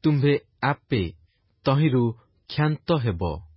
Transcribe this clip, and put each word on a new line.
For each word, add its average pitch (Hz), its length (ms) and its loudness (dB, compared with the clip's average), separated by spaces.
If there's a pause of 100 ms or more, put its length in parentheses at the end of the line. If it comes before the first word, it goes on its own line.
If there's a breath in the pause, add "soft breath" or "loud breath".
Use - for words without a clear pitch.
ତୁମ୍ଭେ 143 300 2 (280)
ଆପେ 131 400 -2 (600)
ତହିଁରୁ 135 400 2 (460 soft breath)
କ୍ଷାନ୍ତ 151 380 -2 (100)
ହେବ। 101 240 -2 (340)